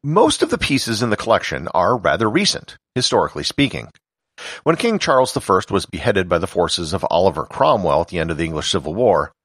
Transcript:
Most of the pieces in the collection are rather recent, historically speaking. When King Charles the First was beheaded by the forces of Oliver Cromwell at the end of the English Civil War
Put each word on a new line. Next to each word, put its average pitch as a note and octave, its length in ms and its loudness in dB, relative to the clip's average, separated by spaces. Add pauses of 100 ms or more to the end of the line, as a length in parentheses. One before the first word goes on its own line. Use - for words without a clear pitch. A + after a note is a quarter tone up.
Most G#3+ 360 4
of D#4 80 0
the A#3 80 -2
pieces A#2+ 440 -2
in A#2+ 60 0
the G#2 80 2
collection F2 520 -2
are F#2 280 2
rather F2+ 320 0
recent, B2+ 480 -2 (180)
historically F#2+ 480 0
speaking. F2 480 -2 (720)
When D#3+ 140 2
King A3+ 220 0
Charles C3 340 2
the - 80 -2
First F#2 300 0
was F#2+ 160 0
beheaded F#2 420 -2
by F2 80 2
the F2 100 0
forces E2+ 460 -2
of - 160 -4
Oliver E2+ 380 2
Cromwell F#2 560 2
at - 60 -6
the F2 100 -6
end E2 120 -2
of D#2+ 60 -4
the D2+ 80 -2
English D#2 260 -4
Civil D2+ 240 -4
War F#2 380 2 (120)